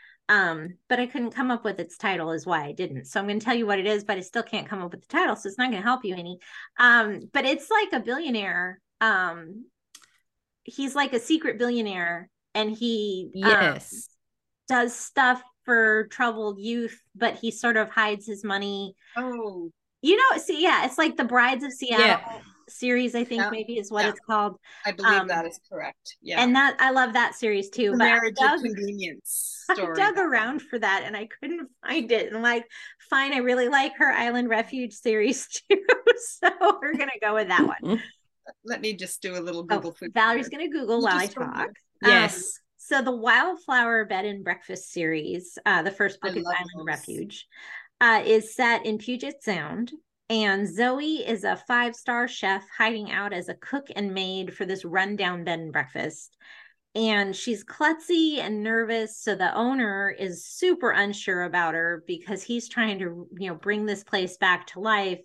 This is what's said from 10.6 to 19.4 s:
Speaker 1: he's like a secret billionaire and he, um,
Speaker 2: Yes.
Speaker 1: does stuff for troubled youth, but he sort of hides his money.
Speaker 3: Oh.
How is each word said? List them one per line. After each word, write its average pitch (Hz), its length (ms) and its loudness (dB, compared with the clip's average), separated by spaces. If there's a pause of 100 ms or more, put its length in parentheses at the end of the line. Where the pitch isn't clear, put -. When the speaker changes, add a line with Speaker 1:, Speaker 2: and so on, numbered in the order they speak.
Speaker 1:
he's 269 300 -8
like 277 200 0
a 233 60 2
secret 277 380 0
billionaire 190 720 -2 (240)
and 214 160 0
he, 214 600 -2 (140)
um, 220 60 8
Speaker 2:
Yes. 196 580 2 (600)
Speaker 1:
does 247 260 2
stuff 247 480 2 (220)
for 220 440 4
troubled 214 500 -2
youth, 226 400 -4 (160)
but 220 220 0
he 226 140 -4
sort 233 260 0
of 214 140 2
hides 214 360 0
his 202 180 -10
money. 196 500 -4 (220)
Speaker 3:
Oh. 220 540 -6 (300)